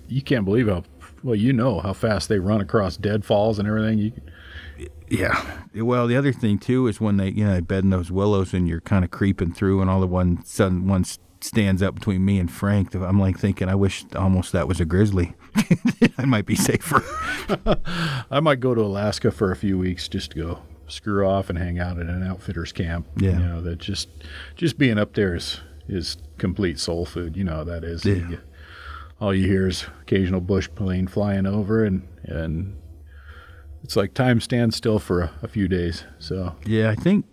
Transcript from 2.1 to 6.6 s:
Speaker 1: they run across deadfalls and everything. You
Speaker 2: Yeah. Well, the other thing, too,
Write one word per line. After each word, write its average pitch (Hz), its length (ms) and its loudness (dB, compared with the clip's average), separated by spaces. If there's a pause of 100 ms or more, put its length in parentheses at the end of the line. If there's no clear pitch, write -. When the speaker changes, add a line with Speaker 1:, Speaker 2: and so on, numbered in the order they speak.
Speaker 1:
they 104 120 2
run 101 200 2
across 95 380 -4
deadfalls 104 600 0
and 101 80 -2
everything. 110 320 0
You 107 120 -2 (960)
Speaker 2:
Yeah. - 300 0 (360)
Well, 120 320 0
the 120 80 2
other 139 160 2
thing, 104 260 0
too, 127 300 2